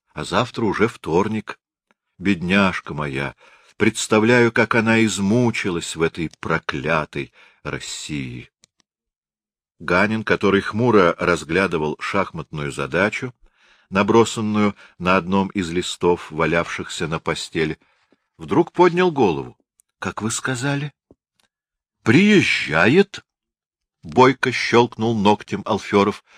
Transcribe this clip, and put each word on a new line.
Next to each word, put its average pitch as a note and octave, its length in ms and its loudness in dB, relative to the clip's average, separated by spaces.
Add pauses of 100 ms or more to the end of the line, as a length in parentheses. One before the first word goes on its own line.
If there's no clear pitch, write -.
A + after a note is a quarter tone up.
(120)
а D#2 120 -10
завтра A2+ 400 -2
уже F#2+ 220 0
вторник. G#2 720 -4 (600)
Бедняжка F2+ 760 0
моя, C#2 400 -6 (420)
представляю, A2+ 760 2
как A#2 240 0
она A2+ 280 2
измучилась G2+ 920 -2
в D#2+ 60 -4
этой E2 280 -2 (100)
проклятой D2+ 920 -4 (320)
России». B2+ 840 -10 (1300)
Ганин, G#2 420 0
который G2 380 2
хмуро G#2+ 580 2
разглядывал E2 800 -2
шахматную D#2 720 -6
задачу, E2+ 640 -4 (580)
набросанную G#2+ 840 2 (240)
на F2+ 180 2
одном F#2+ 320 0
из F2 220 -4
листов, F2 600 -2
валявшихся E2 800 -4
на D#2+ 100 -4
постели, D#2+ 600 -6 (600)
вдруг D3 340 -2
поднял F3 400 2
голову. E2 440 0 (420)
«Как - 240 -8
вы A2+ 80 -2
сказали?» C#3+ 640 -4 (1120)
«Приезжает?» — D3 1200 4 (800)
бойко B2+ 480 2
щелкнул A#2 640 0
ногтем G#2 520 0
Алферов. G2+ 580 0 (140)